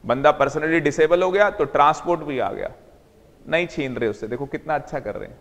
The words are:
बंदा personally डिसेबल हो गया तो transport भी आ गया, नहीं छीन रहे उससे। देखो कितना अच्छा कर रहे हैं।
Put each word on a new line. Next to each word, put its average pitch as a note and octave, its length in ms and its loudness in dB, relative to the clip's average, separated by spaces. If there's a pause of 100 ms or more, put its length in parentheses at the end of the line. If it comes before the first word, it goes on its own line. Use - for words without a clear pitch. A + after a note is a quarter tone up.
बंदा C#3 360 2
personally D3+ 420 2
डिसेबल D#3 420 4
हो F#3 80 0
गया G3+ 200 4
तो D3+ 160 -2
transport D3+ 540 2
भी C#3+ 180 -6
आ G2+ 120 -2
गया, - 200 -6 (760)
नहीं E3 220 0
छीन C3+ 280 -6
रहे A#2 140 0
उससे। G#2 180 -8
देखो B2 200 -6
कितना D#3 280 -6
अच्छा C#3+ 240 -6
कर G#2 160 -8
रहे G#2 140 -10
हैं। - 120 -20